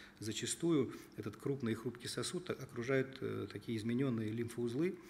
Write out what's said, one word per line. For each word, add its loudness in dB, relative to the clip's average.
зачастую 2
этот -4
крупный 0
и 2
хрупкий -4
сосуд -2
окружают, 0
э, -2
такие -2
измененные 2
лимфоузлы, 0